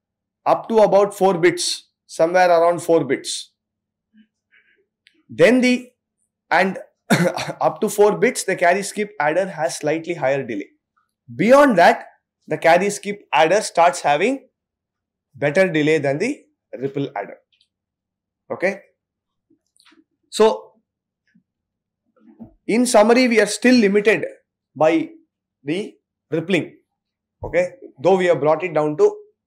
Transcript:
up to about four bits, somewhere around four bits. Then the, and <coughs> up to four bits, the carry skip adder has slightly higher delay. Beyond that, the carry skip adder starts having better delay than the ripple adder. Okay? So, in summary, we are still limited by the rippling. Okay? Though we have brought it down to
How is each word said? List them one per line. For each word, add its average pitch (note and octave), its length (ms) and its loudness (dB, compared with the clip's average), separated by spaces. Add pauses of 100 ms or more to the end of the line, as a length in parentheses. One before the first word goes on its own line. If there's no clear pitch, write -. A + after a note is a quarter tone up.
(440)
up - 240 -2
to A3+ 100 0
about G3 360 2
four F#3 240 0
bits, - 500 -2 (180)
somewhere F3+ 440 2
around E3+ 300 2
four E3 240 2
bits. - 480 -8 (1800)
Then G3 320 4
the, B3 260 -2 (600)
and F#3 260 0 (340)
<coughs> - 0 - (500)
up D#3 200 -2
to G#3+ 80 -4
four G3+ 300 2
bits, A#3+ 260 -2
the F#3 120 -4
carry F3+ 260 0
skip G#3 360 -10
adder D#3 280 -2
has D#3+ 320 -6
slightly D#3+ 360 -6
higher C#3 280 -4
delay. A2 260 -10 (640)
Beyond A#3+ 440 4
that, G3+ 260 4 (420)
the D3+ 120 -6
carry F3+ 320 2
skip G3 320 -10 (100)
adder D#3+ 300 2
starts F3 400 0
having F3+ 440 -2 (880)
better D3+ 380 0
delay D#3 260 0
than C#3 200 -2
the A#3+ 240 -6 (360)
ripple C3+ 380 -8
adder. G2+ 220 -12 (1120)
Okay? F#3+ 280 -6 (1500)
So, - 440 0 (1900)
in A#3 180 0
summary, A#3 440 4
we A3+ 120 2
are G3+ 60 2
still B3 300 2
limited G3+ 500 2 (500)
by D#3+ 320 0 (540)
the F3 320 -8 (360)
rippling. D#3+ 460 -4 (640)
Okay? F3 300 -4 (300)
Though F#3 140 4
we F#3 100 -2
have E3 140 0
brought D#3 240 0
it F3 80 -8
down D3+ 240 -2
to G3+ 200 2 (300)